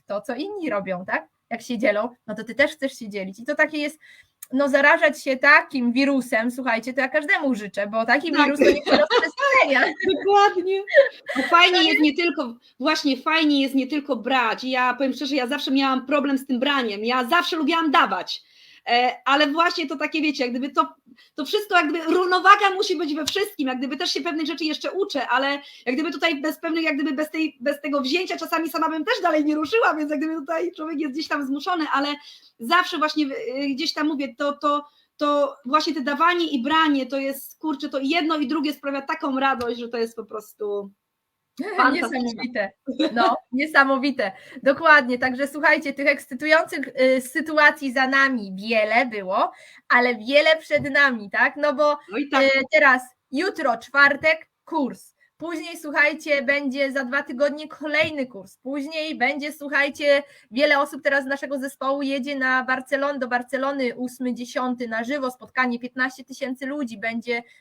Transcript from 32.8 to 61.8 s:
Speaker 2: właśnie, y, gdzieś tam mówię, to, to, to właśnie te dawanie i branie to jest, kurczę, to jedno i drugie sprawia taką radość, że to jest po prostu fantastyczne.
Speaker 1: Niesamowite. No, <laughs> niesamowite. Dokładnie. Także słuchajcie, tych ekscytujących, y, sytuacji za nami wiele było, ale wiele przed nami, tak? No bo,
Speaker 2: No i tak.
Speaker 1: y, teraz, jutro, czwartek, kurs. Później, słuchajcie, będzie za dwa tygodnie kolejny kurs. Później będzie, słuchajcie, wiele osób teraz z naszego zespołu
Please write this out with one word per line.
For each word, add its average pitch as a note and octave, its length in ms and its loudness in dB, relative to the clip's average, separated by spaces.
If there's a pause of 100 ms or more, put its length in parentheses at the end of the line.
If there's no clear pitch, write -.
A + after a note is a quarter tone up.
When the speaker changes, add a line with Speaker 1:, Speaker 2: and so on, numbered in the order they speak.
Speaker 2:
właśnie, D4+ 280 0
y, C4+ 440 -6
gdzieś C#4 240 -4
tam D4+ 140 -2
mówię, C4+ 300 -4
to, C#4+ 160 -2
to, C#4+ 320 -2 (320)
to C#4+ 380 0 (100)
właśnie D4+ 280 0
te D4+ 80 -4
dawanie D#4+ 460 0
i C#4 160 -2
branie D4 420 2
to B3+ 120 -6
jest, C4+ 420 -6
kurczę, D4+ 300 -6
to D4 120 -4
jedno D#4 360 0
i D4 100 -2
drugie C#4+ 260 -2
sprawia C#4 280 -6
taką C#4+ 380 -4
radość, A#3+ 400 -2
że A#3 100 -10
to A#3+ 80 -6
jest A3+ 180 -4
po A3 100 -12
prostu G#3 640 -8 (880)
fantastyczne. C#4 420 2
Speaker 1:
Niesamowite. A#3 520 -6 (420)
No, A#3 300 2
<laughs> - 80 -20
niesamowite. C4+ 800 0 (320)
Dokładnie. C#4 540 4
Także B3+ 300 -2
słuchajcie, D4+ 460 0
tych C#4+ 140 -2
ekscytujących, D4+ 800 0
y, C4 340 2
sytuacji D4+ 720 2
za C4 140 2
nami C4 480 0
wiele A3 500 0
było, G#3+ 460 -2 (380)
ale B3 260 4
wiele C#4 420 4
przed D4 360 -2
nami, B3+ 360 2
tak? B3 260 0
No D4 180 0
bo, D4 240 2 (140)
Speaker 2:
No G#3+ 60 -6
i C#4+ 120 -4
tak. C#4 140 4
Speaker 1:
y, C#4 60 6 (220)
teraz, C4+ 300 6 (300)
jutro, D4 460 -2
czwartek, C#4+ 720 2 (160)
kurs. C4 480 -6 (240)
Później, E4+ 400 -10
słuchajcie, D4+ 640 0
będzie C#4 500 -2
za C4+ 140 -4
dwa C#4 180 -4
tygodnie C#4+ 440 -4
kolejny D4+ 600 -4
kurs. F#3+ 300 -18
Później D4+ 600 -8
będzie, C#4 360 -2
słuchajcie, C#4+ 680 0 (280)
wiele C#4+ 280 2
osób D4 240 -4
teraz C#4 200 2
z B3+ 40 -10
naszego C#4 320 -6
zespołu C#4 420 -4